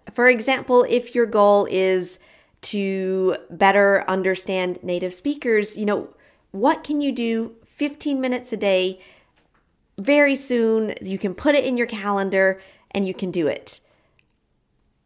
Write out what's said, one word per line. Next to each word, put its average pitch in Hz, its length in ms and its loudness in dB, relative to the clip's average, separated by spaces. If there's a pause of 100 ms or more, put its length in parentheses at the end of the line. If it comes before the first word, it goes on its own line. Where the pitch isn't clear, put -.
(140)
For 247 140 4
example, 247 600 2
if 240 280 -2
your 240 100 2
goal 202 420 4
is 185 520 -2 (400)
to 190 800 -2 (120)
better 196 560 4
understand 185 800 -2
native 180 280 -4
speakers, 226 640 -2
you 214 80 -4
know, 202 260 -2 (420)
what 294 320 0
can 294 160 -4
you 285 100 -2
do 226 540 -4
fifteen 285 560 -4
minutes 247 320 -4
a 220 60 -6
day? 185 420 0 (960)
Very 285 400 4
soon, 226 640 0
you 190 160 -8
can 190 180 -4
put 285 200 0
it 285 100 2
in 254 140 -2
your 240 80 -2
calendar 196 720 -2 (300)
and 196 160 -2
you 185 80 -6
can 185 160 -6
do 170 160 -2
it. - 340 -6 (1300)